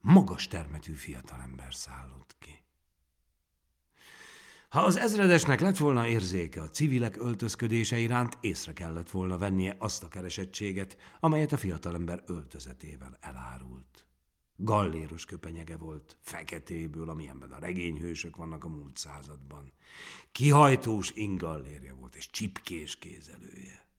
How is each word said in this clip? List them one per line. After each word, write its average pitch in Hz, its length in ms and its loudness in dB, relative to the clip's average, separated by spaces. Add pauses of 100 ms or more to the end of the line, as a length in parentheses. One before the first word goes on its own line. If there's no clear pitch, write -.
magas 185 440 8
termetű 78 460 -8
fiatalember 64 800 -12
szállott 65 640 -16
ki. - 240 -20 (2000)
Ha 156 120 4
az 190 140 8
ezredesnek 185 640 6
lett 190 180 4
volna 131 300 4
érzéke 92 540 0
a 78 80 -8
civilek 123 480 2
öltözködése 113 800 0
iránt, 120 440 0
észre 85 320 -6
kellett 85 360 -8
volna 92 280 -2
vennie 95 420 0
azt - 240 -6
a 82 40 -14
keresettséget, 95 920 -8 (220)
amelyet 156 320 2
a 143 60 0
fiatalember 87 680 -4
öltözetével 67 960 -14
elárult. 64 840 -16 (500)
Galléros 82 720 0
köpenyege 82 520 -12
volt, 78 440 -14
feketéből, 82 880 -8
amilyenben 73 420 -12
a - 80 -18
regényhősök 85 760 -6
vannak 82 280 -12
a 80 40 -12
múlt 71 300 -14
században. 71 760 -16 (580)
Kihajtós 131 840 6
ingallérja 76 800 -6
volt, 65 200 -20
és - 140 -14
csipkés 87 680 -8
kézelője. - 880 -20 (120)